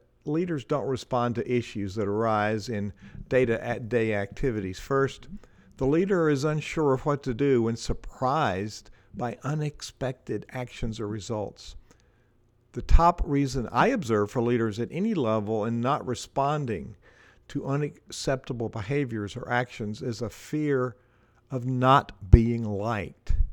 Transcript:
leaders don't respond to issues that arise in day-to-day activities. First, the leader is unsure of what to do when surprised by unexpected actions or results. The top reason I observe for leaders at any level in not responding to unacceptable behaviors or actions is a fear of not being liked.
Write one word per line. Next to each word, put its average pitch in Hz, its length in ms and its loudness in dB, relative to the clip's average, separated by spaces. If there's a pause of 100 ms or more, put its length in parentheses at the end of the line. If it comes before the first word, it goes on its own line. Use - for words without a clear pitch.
(240)
leaders 160 400 -2
don't 135 220 -2
respond 120 480 -2
to 120 180 -2
issues 101 440 -4
that 107 100 -2
arise 107 600 0
in 104 240 -4 (360)
day-to-day 117 840 0
activities. 101 640 -4
First, 135 480 -2 (520)
the 135 80 0
leader 170 420 2
is 139 160 2
unsure 151 480 0
of 127 140 0
what 147 180 0
to 127 100 -2
do 131 280 4
when 113 120 0
surprised 113 1160 -2 (240)
by 117 280 -6
unexpected 139 1080 -6
actions 120 500 -8
or 107 80 -4
results. 107 640 -8 (1000)
The 120 100 -10
top 175 420 8
reason 135 480 0
I 139 160 4
observe 113 420 2
for 127 120 0
leaders 117 360 2
at 117 140 -4
any 208 220 -2
level 110 500 0
in 117 160 -2
not 120 260 0
responding 127 880 -4 (540)
to - 180 -6
unacceptable 139 1000 -4
behaviors 113 640 -4
or - 160 -10
actions 120 520 -4
is 123 200 -6
a 107 80 -4
fear 139 640 -2 (560)
of 123 160 -6
not 127 640 2
being 117 340 8
liked. 104 680 -4 (180)